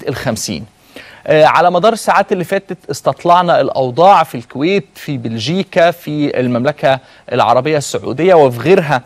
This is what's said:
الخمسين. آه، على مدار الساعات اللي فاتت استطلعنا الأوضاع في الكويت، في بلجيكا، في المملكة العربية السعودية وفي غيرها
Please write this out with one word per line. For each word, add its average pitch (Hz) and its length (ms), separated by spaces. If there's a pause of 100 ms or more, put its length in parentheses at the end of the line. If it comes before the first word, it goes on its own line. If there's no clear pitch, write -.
الخمسين. 113 560 (600)
آه، 151 180
على 151 260
مدار 180 220
الساعات 196 400
اللي 180 120
فاتت 196 320 (140)
استطلعنا 165 720
الأوضاع 139 600
في - 120
الكويت، 170 600
في 147 240
بلجيكا، 143 720
في 151 500
المملكة 127 580 (340)
العربية 123 440
السعودية 143 580
وفي 131 260
غيرها 147 460